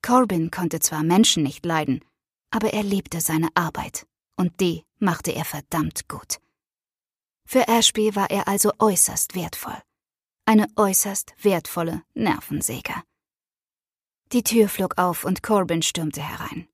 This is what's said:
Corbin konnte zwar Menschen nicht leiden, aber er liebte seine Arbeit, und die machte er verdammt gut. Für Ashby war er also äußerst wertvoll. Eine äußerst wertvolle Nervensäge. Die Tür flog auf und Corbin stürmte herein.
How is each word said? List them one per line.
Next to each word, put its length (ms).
Corbin 440
konnte 280
zwar 240
Menschen 400
nicht 220
leiden, 360
aber 240
er 100
liebte 360
seine 360
Arbeit, 520
und 240
die 240
machte 320
er 120
verdammt 640
gut. 320
Für 220
Ashby 480
war 160
er 160
also 320
äußerst 560
wertvoll. 400
Eine 220
äußerst 640
wertvolle 600
Nervensäge. 800
Die 120
Tür 260
flog 280
auf 280
und 180
Corbin 380
stürmte 400
herein. 520